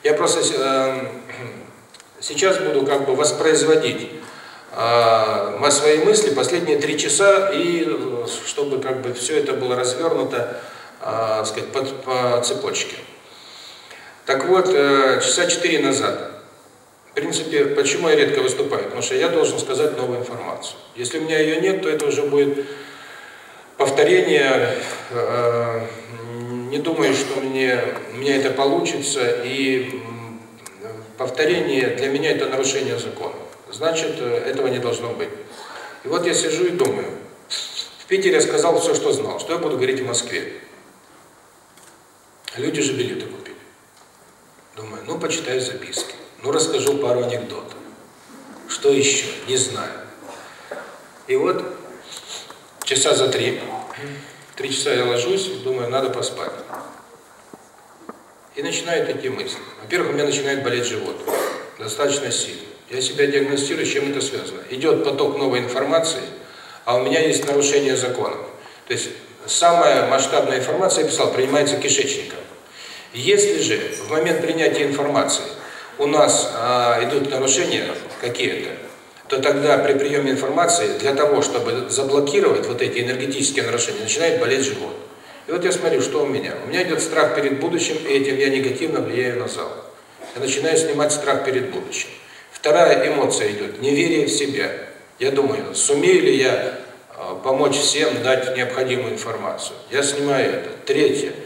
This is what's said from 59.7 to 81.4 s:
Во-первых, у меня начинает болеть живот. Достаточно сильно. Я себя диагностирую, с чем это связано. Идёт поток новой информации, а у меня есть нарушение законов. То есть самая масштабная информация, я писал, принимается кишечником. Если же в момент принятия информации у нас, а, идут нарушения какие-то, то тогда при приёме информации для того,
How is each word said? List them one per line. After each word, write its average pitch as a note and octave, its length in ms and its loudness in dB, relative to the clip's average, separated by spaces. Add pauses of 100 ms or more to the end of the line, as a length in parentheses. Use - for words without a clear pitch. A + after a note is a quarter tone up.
Во-первых, E3+ 300 -2
у - 20 -2
меня C#3+ 100 0
начинает C#3 400 0
болеть A#2+ 220 -2
живот. G#2+ 320 -6 (600)
Достаточно B2 540 -2
сильно. - 300 -4 (280)
Я B2+ 120 -4
себя C#3+ 260 2
диагностирую, C#3 580 0
с - 40 0
чем C#3 200 0
это C#3+ 120 -2
связано. - 480 -6
Идёт D3 340 2
поток C#3 340 0
новой C3+ 220 0
информации, C3 640 0 (600)
а B2 100 2
у B2+ 80 2
меня C#3 160 2
есть C#3+ 260 2
нарушение C#3+ 520 4
законов. B2 420 -2 (480)
То B2 60 -4
есть A2+ 160 -6 (360)
самая E3+ 600 4
масштабная - 520 2
информация, - 440 2
я - 60 2
писал, - 240 0
принимается C#3+ 420 2
кишечником. - 640 0 (760)
Если F3 460 4
же - 180 2 (280)
в - 40 -4
момент D#3+ 300 2
принятия D#3+ 420 2
информации - 640 0 (520)
у C#3+ 80 0
нас, C#3+ 480 4
а, A#2+ 480 2
идут C#3 300 0
нарушения C3+ 540 2 (340)
какие-то, - 500 -2 (600)
то C#3 120 0
тогда C#3+ 360 4
при - 160 4
приёме C#3 380 2
информации - 680 2
для C#3 160 2
того, C#3+ 260 4